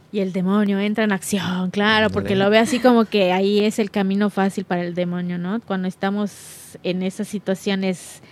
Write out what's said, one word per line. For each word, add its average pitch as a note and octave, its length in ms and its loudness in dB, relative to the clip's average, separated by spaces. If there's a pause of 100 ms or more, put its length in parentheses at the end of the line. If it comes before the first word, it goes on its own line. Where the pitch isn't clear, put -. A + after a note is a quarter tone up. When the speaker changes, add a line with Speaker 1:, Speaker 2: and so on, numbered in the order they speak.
(120)
Speaker 1:
Y G#3+ 80 -4
el F#3+ 120 -4
demonio G3 460 0
entra G#3 260 -2
en G#3+ 60 0
acción, F#3 640 -2
claro, G#3+ 380 2
porque G3+ 240 -2
Speaker 2:
Ándale. G3 100 2
Speaker 1:
lo G3+ 60 4
ve G#3+ 80 6
así A#3 200 2
como A#3+ 280 6
que F#3+ 260 2
ahí G3+ 320 2
es G#3+ 160 0
el G3+ 100 -2
camino G3+ 400 0
fácil F#3+ 340 0
para F3 180 -2
el F3 120 -6
demonio, F3 440 -2
¿no? F#3+ 220 -4
Cuando F#3 280 -4
estamos - 960 -6
en F#3 180 -2
esas F#3+ 240 -4
situaciones F#3+ 1040 -4